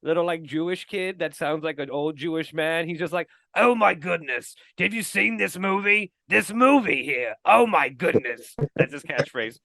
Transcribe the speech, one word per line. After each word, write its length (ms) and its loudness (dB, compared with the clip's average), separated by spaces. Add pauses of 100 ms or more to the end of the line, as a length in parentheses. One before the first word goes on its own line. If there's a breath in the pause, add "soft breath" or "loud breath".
little, 220 0
like, 180 -2
Jewish 440 -6
kid 320 -6
that 160 -4
sounds 300 -4
like 140 -6
an 120 -6
old 260 -2
Jewish 360 -4
man. 360 -2
He's 100 -6
just 140 -4
like, 160 -4 (300 soft breath)
Oh 160 6
my 200 4
goodness, 600 -6 (240 soft breath)
have 140 0
you 100 -6
seen 360 -2
this 180 -4
movie? 560 0 (160)
This 240 0
movie 520 4
here. 380 -4
Oh 240 6
my 220 2
goodness. 680 -2 (200)
That's 180 0
his 100 -10
catchphrase. 640 -4